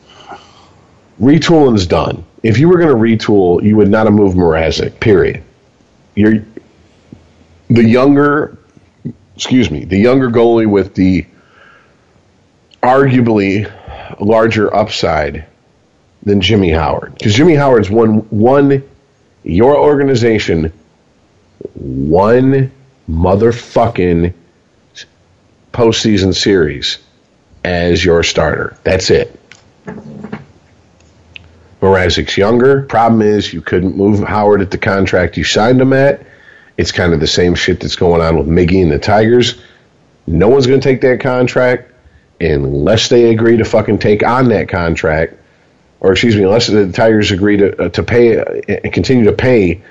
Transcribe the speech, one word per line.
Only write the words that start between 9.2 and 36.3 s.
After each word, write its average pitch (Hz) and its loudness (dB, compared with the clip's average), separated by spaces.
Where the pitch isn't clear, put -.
excuse 120 0
me, 73 -8
the 90 -2
younger 123 2
goalie 117 2
with 98 0
the 92 0
arguably 117 0
larger 110 0
upside 78 -4
than 101 0
Jimmy 95 0
Howard. 80 -4
'Cause 104 0
Jimmy 156 4
Howard's 127 2
won, 110 0
won 139 2
your 120 2
organization 117 0
one 107 0
motherfucking 90 0
postseason 107 0
series 78 -2
as 87 -2
your 85 2
starter. - -4
That's 90 -2
it. - -2
Mrazek's 92 0
younger. 123 2
Problem 113 0
is, 104 0
you 82 -10
couldn't 90 -4
move 101 0
Howard 104 0
at 95 -6
the 92 -6
contract 95 -2
you 82 -4
signed 123 0
him 131 2
at. 139 0